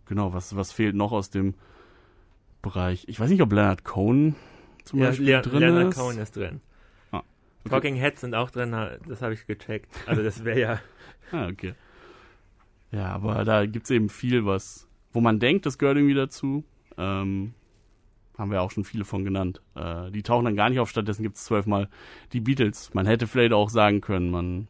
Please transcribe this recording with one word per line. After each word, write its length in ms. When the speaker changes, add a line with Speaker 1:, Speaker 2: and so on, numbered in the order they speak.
Speaker 1:
genau, 300
was, 220
was 160
fehlt 240
noch 160
aus 180
dem 240
Bereich? 480
Ich 120
weiß 100
nicht, 100
ob 120
Leonard 320
Cohen 500
zum 140
Speaker 2:
Ja, 80
Speaker 1:
Beispiel 200
Speaker 2:
Lea-, 160
Speaker 1:
drin 180
Speaker 2:
Leonard 280
Speaker 1:
ist. 80
Speaker 2:
Cohen 220
ist 180
drin. 240
Speaker 1:
Ah, 60
okay. 520
Speaker 2:
Talking 240
Heads 280
sind 120
auch 160
drin, 240
ha-, 220
das 160
hab 80
ich 160
gecheckt. 480
Also 180
das 200
wär 140
ja 220
Speaker 1:
<laughs> 280
Ah, 140
okay. 280
Ja, 220
aber 320
da 220
gibt's 240
eben 180
viel, 360
was, 440
wo 80
man 180
denkt, 280
das 120
gehört 200
irgendwie 160
dazu. 500
Ähm, 560
haben 140
wir 120
auch 100
schon 120
viele 200
von 200
genannt. 360
Äh, 340
die 140
tauchen 220
dann 100
gar 120
nicht 120
auf, 100
stattdessen 320
gibt's 220
zwölf 220
Mal 220
die 80
Beatles. 540
Man 120
hätte 220
vielleicht 240
auch 160
sagen 320
können, 320
man, 380